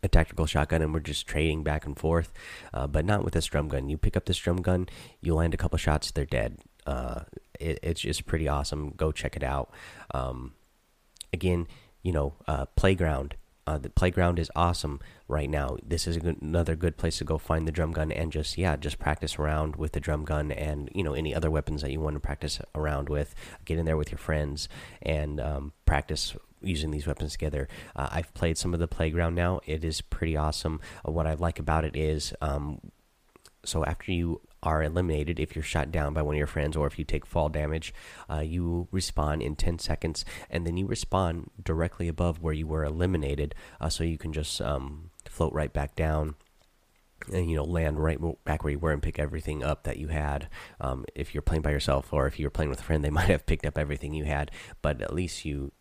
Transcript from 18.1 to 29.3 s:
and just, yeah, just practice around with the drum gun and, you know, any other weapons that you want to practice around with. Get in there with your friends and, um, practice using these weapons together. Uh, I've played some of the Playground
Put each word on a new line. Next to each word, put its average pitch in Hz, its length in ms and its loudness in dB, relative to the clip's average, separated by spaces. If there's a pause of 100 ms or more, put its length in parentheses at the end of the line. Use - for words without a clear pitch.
and 80 200 -2
just, 78 280 -4
yeah, 85 160 2
just 73 240 -4
practice - 400 -2
around 76 360 0
with 76 180 -4
the 78 60 0
drum 76 240 -2
gun 76 280 0
and, 76 420 -4
you 95 100 -2
know, 76 120 0
any 78 180 0
other 80 160 2
weapons 76 320 0
that 71 80 -4
you 71 100 -2
want 76 160 -2
to 71 40 -4
practice - 420 -4 (140)
around 73 340 -2
with. 73 240 0 (320)
Get 82 140 0
in 82 60 0
there 80 120 2
with 76 140 -2
your 73 80 -6
friends 76 500 -2 (320)
and, 76 380 0
um, 71 340 -4 (140)
practice - 480 0 (260)
using 78 300 0
these 73 160 -2
weapons 76 240 -2
together. 71 360 -2 (280)
Uh, 69 160 -2
I've - 240 -4
played 82 240 2
some 87 160 0
of 82 40 0
the 85 80 2
Playground 82 460 2